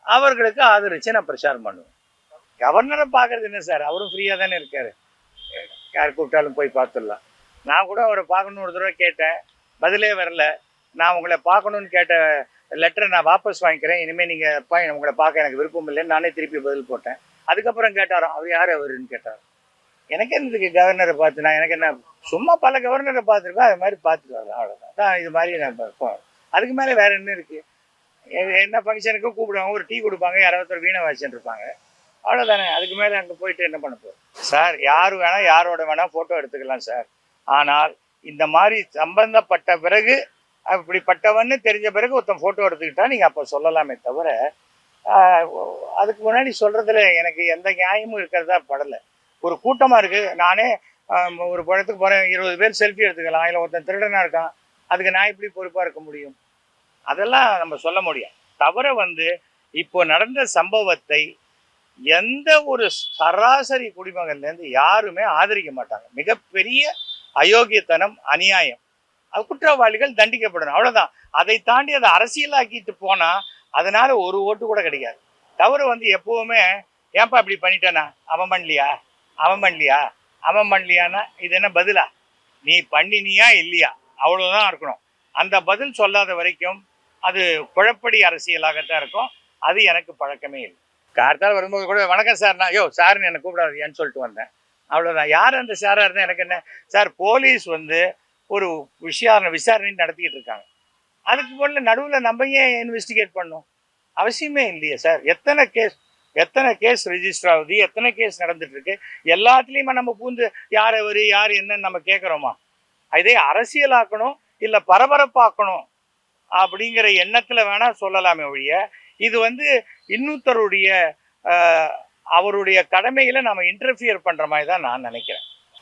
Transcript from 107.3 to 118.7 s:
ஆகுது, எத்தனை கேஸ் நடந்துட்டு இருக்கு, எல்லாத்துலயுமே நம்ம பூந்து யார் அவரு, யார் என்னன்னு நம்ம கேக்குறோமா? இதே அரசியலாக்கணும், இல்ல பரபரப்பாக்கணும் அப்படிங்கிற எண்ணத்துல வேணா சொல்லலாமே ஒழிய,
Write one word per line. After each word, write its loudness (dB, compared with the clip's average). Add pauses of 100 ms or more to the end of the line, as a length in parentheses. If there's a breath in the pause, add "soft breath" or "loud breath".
ஆகுது, 2
எத்தனை 0
கேஸ் -6
நடந்துட்டு -6
இருக்கு, -10 (260 loud breath)
எல்லாத்துலயுமே 2
நம்ம -4
பூந்து -4 (200 loud breath)
யார் 2
அவரு, 0
யார் 2
என்னன்னு -2
நம்ம -6
கேக்குறோமா? -2 (600)
இதே 4
அரசியலாக்கணும், 0 (220)
இல்ல 0
பரபரப்பாக்கணும் 4 (680)
அப்படிங்கிற 0 (160)
எண்ணத்துல 0
வேணா 0
சொல்லலாமே 0
ஒழிய, -2 (280 soft breath)